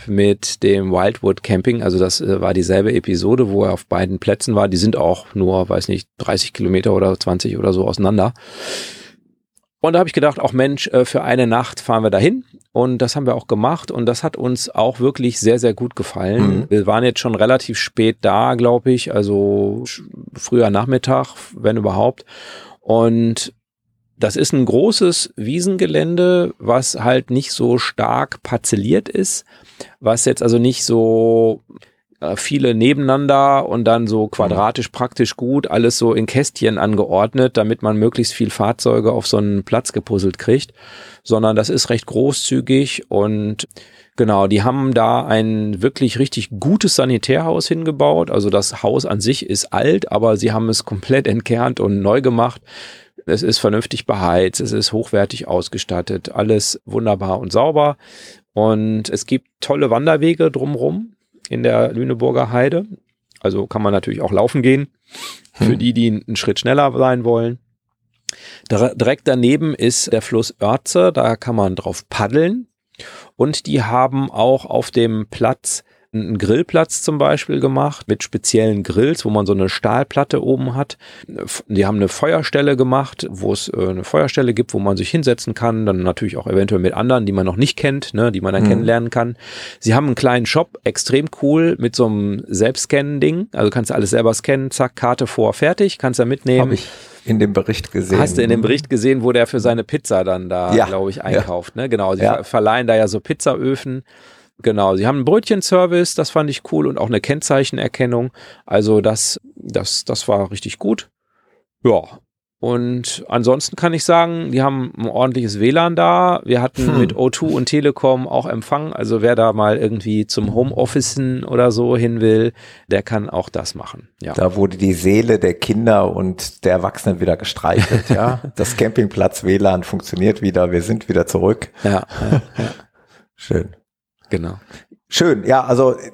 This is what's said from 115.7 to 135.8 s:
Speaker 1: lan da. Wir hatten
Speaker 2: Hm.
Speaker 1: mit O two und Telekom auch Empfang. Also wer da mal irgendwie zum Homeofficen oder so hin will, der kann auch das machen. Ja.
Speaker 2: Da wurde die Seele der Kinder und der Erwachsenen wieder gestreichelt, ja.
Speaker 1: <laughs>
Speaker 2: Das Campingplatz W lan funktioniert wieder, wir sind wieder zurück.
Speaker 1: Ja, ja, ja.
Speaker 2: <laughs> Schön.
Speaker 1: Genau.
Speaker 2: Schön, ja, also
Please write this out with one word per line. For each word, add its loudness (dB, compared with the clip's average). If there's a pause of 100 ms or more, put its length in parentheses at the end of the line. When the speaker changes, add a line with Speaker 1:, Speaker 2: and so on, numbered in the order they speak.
Speaker 1:
lan 2
da. 2
Wir 2
hatten -2
Speaker 2:
Hm. 2
Speaker 1:
mit 2
O 2
two -4
und 0
Telekom 2
auch -2
Empfang. -4
Also -2
wer 4
da 4
mal 2
irgendwie -2
zum -2
Homeofficen -2
oder 2
so 0
hin 0
will, 4 (360)
der 0
kann -4
auch -4
das -8
machen. -16 (120)
Ja. -10
Speaker 2:
Da 0
wurde 0
die 2
Seele 4
der 2
Kinder 2
und -6
der 4
Erwachsenen -2
wieder 2
gestreichelt, -2
ja. 0
Speaker 1:
<laughs> -16
Speaker 2:
Das -4
Campingplatz 0
W 4
lan 2
funktioniert -2
wieder, 0
wir 0
sind -4
wieder 2
zurück. 0 (160)
Speaker 1:
Ja, 0
ja, -2 (520)
ja. -6 (280)
Speaker 2:
<laughs> -20
Schön. -6 (540)
Speaker 1:
Genau. -6 (520)
Speaker 2:
Schön, 2
ja, 4
also 4 (200)